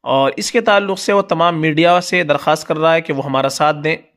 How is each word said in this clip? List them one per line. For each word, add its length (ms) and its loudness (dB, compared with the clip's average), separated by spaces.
और 360 0
इसके 240 -2
ताल्लुक़ 360 0
से 140 -2
वो 160 4
तमाम 280 0
मीडिया 440 2
से 240 -2
दरख्वास्त 420 0
कर 100 -2
रहा 160 2
है 80 0
कि 120 -6
वो 100 -4
हमारा 300 -2
साथ 280 0
दें 160 -2